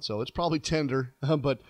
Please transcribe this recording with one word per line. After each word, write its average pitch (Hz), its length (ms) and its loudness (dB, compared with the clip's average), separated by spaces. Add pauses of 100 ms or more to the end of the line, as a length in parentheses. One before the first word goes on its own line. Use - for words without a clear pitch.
so 107 180 -4
it's - 120 -4
probably 165 280 0
tender, 135 580 0
<laughs> - 40 -20
but 139 480 2